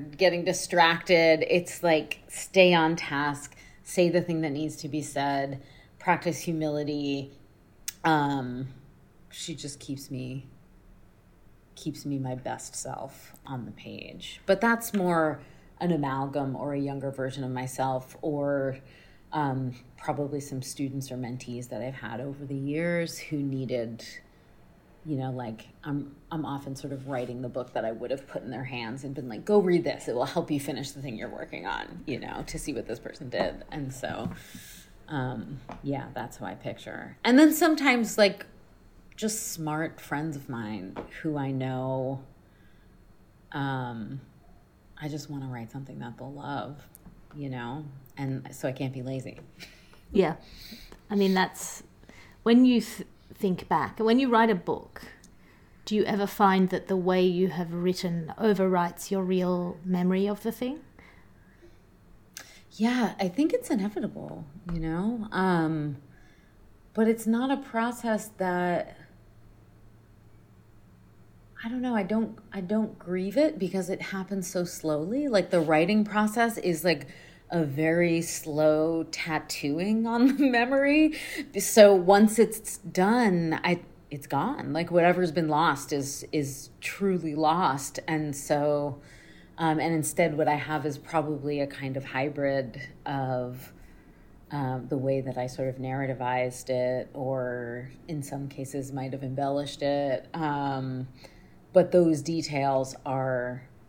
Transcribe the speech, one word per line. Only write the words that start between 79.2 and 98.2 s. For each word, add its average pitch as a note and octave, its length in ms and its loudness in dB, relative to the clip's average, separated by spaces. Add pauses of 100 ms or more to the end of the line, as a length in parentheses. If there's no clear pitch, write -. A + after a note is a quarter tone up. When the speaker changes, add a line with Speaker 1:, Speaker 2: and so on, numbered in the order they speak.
Speaker 1:
on A#3+ 300 4
the D4 80 2
<laughs> C4+ 60 6
memory. C#4 640 4 (440)
So G3+ 360 10
once G3+ 440 8
it's - 400 2
done, F3+ 840 2
I, F3 180 2 (300)
it's C#3+ 160 -10
gone. D3 460 -2
Like, E3+ 180 -2
whatever's F3 400 6
been D#3+ 180 0
lost D3+ 440 2
is, C#3 400 -4
is C#3+ 380 -4 (100)
truly F3+ 560 -2
lost. D#3 720 2
And D3+ 260 0
so, D3 640 0 (580)
um, D#3+ 200 2
and D#3+ 160 2
instead D#3 420 2
what D3+ 120 2
I D3 80 4
have C#3+ 280 -2
is C#3 140 -4
probably D3 600 -2
a C#3 60 0
kind C3+ 300 -6
of B2+ 100 -6
hybrid C#3 720 -2 (260)
of, B2+ 640 -4 (800)
um, C3 380 -4
the D3 100 -2
way C3+ 220 0
that C3 180 -6
I B2+ 80 -2
sort C3 220 -4
of B2 80 -4
narrativized B2+ 920 -2
it, B2+ 440 0
or B2 760 -4 (180)
in D3+ 140 -6